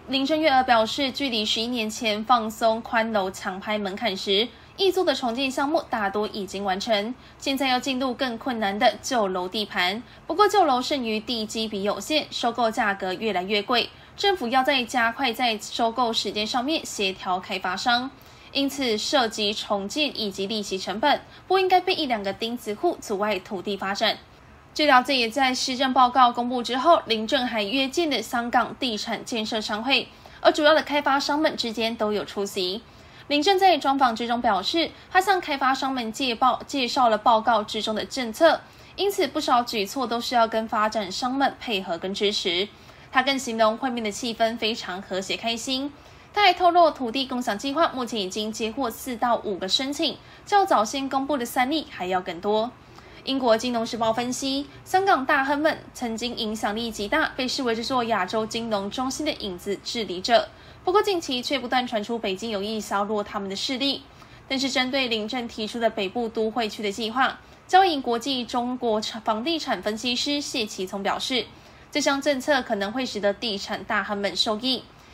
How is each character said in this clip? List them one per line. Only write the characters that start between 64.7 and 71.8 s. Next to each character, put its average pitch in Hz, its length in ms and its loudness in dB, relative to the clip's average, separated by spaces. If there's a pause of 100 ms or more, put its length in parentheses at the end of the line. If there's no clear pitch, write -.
对 262 180 0
林 220 180 -2
郑 233 220 -6
提 220 180 -8
出 226 140 -6
的 226 80 4
北 220 180 -4
部 233 220 -4
都 220 220 -2
会 220 180 -2
区 220 140 -10
的 202 100 -2
计 214 180 -6
划， 262 300 0 (260)
交 370 160 8
银 311 200 2
国 233 160 0
际 247 260 -2
中 247 320 -4
国 220 240 0 (240)
房 220 180 0
地 320 160 0
产 226 220 -4
分 208 160 -4
析 247 180 -2
师 285 240 -2
谢 277 280 -4
其 190 200 -6
聪 196 160 -8
表 196 160 0
示， 240 280 -2 (440)